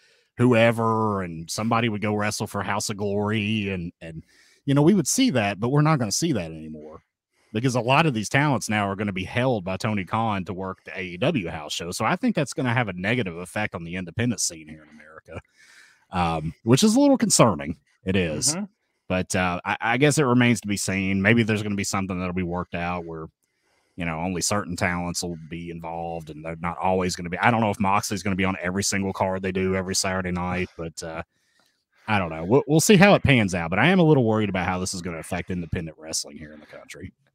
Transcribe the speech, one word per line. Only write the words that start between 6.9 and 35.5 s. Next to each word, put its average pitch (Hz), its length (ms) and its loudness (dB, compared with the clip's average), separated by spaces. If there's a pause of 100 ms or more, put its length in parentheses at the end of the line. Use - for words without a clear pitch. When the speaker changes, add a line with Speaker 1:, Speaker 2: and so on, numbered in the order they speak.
Speaker 1:
because 120 220 0
a 127 40 0
lot 135 260 4
of 147 80 0
these 107 140 -2
talents 139 420 2
now 107 200 2
are 98 80 -4
gonna 104 160 -2
be 92 100 -4
held 120 400 0
by 92 140 -4
Tony 107 260 -2
Khan 107 400 -2
to 95 100 -8
work 92 300 -8
the 85 160 -12
A 95 40 -8
E 87 140 -10
W 117 300 0
house 76 260 -8
show. 85 180 -8
So 110 120 -4
I 147 140 2
think 247 180 0
that's 151 180 -2
gonna 127 200 0
have 117 160 0
a 92 40 -4
negative 92 440 -2
effect 101 380 -6
on 85 100 -8
the 85 100 -8
independent 92 460 -4
scene 80 260 -6
here 78 160 -18
in 76 60 -20
America, 78 500 -18 (720)
um, 82 420 -2 (100)
which 120 200 6
is 220 140 6
a - 20 6
little 285 180 6
concerning. 113 600 2 (260)
It 92 140 0
is. 92 380 0
Speaker 2:
Mm-hmm. 202 100 -6 (420)
Speaker 1:
But, 92 280 -2
uh, 90 300 0
I, 98 160 -2
I 117 160 0
guess 147 220 4
it 151 40 4
remains 123 380 4
to 101 60 -8
be 101 100 -2
seen. 98 440 0
Maybe 113 200 8
there's 107 220 0
gonna 104 120 -4
be 98 80 -2
something 95 360 -2
that'll 90 140 -4
be 92 100 -2
worked 87 320 -6
out 87 300 -4
where, 80 200 -10 (680)
you 85 100 -6
know, 80 140 -4
only 87 220 -4
certain 92 340 -2
talents 87 480 -2
will 87 160 -8 (100)
be 85 220 -10
involved, 82 580 -10
and 78 160 -14
they're 82 120 -8
not 82 200 -4
always 90 380 0
gonna 87 160 -10
be. 87 80 -6
I 104 100 6
don't 117 120 2
know 107 100 2
if 98 80 -2
Moxley's 101 420 0
gonna 98 140 -2
be 95 100 0
on 92 160 0
every 90 220 -2
single 98 280 -2
card 95 300 -2
they 95 100 -4
do 95 240 0
every 95 200 -2
Saturday 92 360 -2
night, 90 460 -2
but, 82 240 -10
uh, 82 220 -10 (840)
I 107 120 2
don't 87 100 -2
know. 80 160 -8
We'll, 117 220 4
we'll 156 120 4
see 208 180 6
how 196 180 8
it - 80 2
pans 110 320 4
out, 85 160 -4
but 92 80 0
I 127 80 6
am 190 120 4
a 175 40 6
little 151 200 6
worried 107 260 2
about 90 180 0
how 92 120 -2
this 92 140 -4
is 95 80 -8
gonna 85 160 -8
affect 85 320 -8
independent 85 500 -6